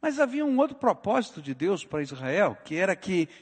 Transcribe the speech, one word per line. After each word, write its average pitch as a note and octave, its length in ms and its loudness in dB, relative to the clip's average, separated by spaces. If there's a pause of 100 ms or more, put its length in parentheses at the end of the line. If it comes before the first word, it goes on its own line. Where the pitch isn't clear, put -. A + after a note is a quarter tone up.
Mas D4+ 180 -2
havia C#4+ 260 2
um C4 140 2
outro D4+ 160 2
propósito G#3+ 640 0
de C#3 120 -6
Deus E3 300 0
para D3+ 180 -4
Israel, C#3 600 0
que D#3 120 -8
era F#3 200 2
que F3 320 0 (140)